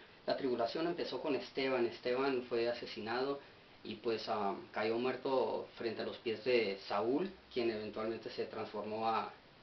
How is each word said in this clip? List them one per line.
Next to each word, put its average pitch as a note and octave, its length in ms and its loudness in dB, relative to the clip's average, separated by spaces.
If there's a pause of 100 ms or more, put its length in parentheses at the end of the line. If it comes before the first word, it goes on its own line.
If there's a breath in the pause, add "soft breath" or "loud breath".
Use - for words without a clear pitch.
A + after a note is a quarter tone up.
(260 loud breath)
la - 100 4
tribulación C3 520 0
empezó B2+ 320 -2
con D3 160 0
Esteban. C3 500 2
Esteban B2+ 640 2
fue A#2 200 2
asesinado B2 680 -2 (460 loud breath)
y, G#2+ 100 -4
pues, A2+ 340 -2
ah, G2+ 280 0 (160)
cayó A2 260 2
muerto B2+ 800 0
frente A2 260 -2
a G#2+ 40 -2
los G2+ 100 -6
pies G#2+ 260 -2
de A2 460 4
Saúl, B2+ 420 2 (240)
quien A2+ 160 4
eventualmente A2 600 -4
se A2 160 -2
transformó G#2+ 600 -4
a, G#2+ 260 2 (300)